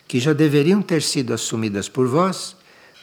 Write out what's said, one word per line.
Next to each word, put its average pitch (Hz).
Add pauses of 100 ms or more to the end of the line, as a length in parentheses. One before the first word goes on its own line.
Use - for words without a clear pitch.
que 127
já 151
deveriam 151
ter 160
sido 123
assumidas 110
por 127
vós, 170 (460)